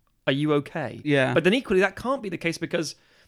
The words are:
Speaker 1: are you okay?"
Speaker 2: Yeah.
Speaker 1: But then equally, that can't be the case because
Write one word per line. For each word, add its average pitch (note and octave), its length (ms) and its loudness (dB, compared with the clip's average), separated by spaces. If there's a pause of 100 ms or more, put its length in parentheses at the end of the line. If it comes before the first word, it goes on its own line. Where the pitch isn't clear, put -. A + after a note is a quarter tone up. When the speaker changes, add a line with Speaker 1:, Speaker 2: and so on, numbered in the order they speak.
(260)
Speaker 1:
are C#3+ 80 2
you D3+ 220 2
okay?" C#3+ 500 -4
Speaker 2:
Yeah. C3+ 280 2
Speaker 1:
But D#3+ 120 4
then F#3 80 6
equally, A3+ 260 0
that F#3+ 160 2
can't C4 260 -4
be G3+ 60 -8
the E3+ 120 -8
case E3 180 -4
because E3 380 -4 (320)